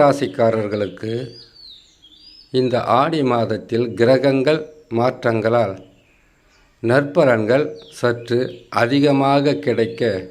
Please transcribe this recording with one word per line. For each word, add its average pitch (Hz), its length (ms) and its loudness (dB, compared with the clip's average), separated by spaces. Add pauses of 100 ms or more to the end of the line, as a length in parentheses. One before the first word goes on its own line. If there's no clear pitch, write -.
ராசிக்காரர்களுக்கு 110 1120 0 (1500)
இந்த 123 200 0 (200)
ஆடி 156 200 0 (100)
மாதத்தில் 113 540 -2 (140)
கிரகங்கள் 135 640 2 (380)
மாற்றங்களால் 113 760 0 (1160)
நற்பலன்கள் 135 720 2 (340)
சற்று 120 400 -2 (440)
அதிகமாக 139 720 2 (120)
கிடைக்க 113 440 -2 (200)